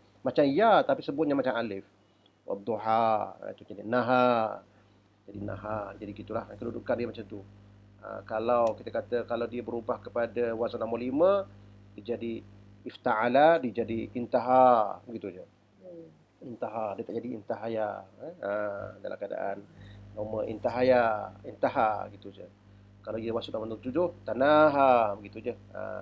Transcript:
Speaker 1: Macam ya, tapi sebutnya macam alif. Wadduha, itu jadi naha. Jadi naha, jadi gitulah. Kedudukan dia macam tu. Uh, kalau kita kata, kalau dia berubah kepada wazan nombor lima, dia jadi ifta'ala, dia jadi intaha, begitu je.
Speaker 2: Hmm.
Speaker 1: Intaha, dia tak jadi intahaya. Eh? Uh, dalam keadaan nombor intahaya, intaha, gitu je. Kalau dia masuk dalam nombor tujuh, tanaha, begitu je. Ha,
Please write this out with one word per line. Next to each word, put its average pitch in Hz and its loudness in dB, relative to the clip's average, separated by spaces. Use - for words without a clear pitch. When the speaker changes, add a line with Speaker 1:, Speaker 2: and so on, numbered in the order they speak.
Speaker 1:
Macam 147 4
ya, 160 6
tapi 135 0
sebutnya 143 0
macam 123 0
alif. 107 -6
Wadduha, 107 0
itu - -20
jadi 101 -14
naha. 120 2
Jadi 101 -14
naha, 104 -8
jadi 104 -12
gitulah. 110 -8
Kedudukan 117 -6
dia 117 -4
macam 110 -12
tu. 101 -14
Uh, 101 -12
kalau 113 2
kita - -12
kata, 117 -2
kalau 117 -4
dia 120 -8
berubah 113 -6
kepada 117 -4
wazan 113 -4
nombor 113 -4
lima, 175 2
dia 110 -6
jadi 113 -8
ifta'ala, 123 4
dia 120 -4
jadi 113 -6
intaha, 120 4
begitu 95 -10
je. - -20
Speaker 2:
Hmm. 170 -18
Speaker 1:
Intaha, 110 -6
dia - -10
tak 107 -6
jadi 117 -6
intahaya. 107 -6
Eh? 156 -12
Uh, 101 -4
dalam 98 -8
keadaan 98 -6
nombor 107 -4
intahaya, 113 2
intaha, 110 0
gitu 101 -18
je. 95 -18
Kalau 107 -6
dia 113 -4
masuk 117 -4
dalam 113 -6
nombor 110 -8
tujuh, 170 -2
tanaha, 135 6
begitu 104 -14
je. 117 -6
Ha, 98 -10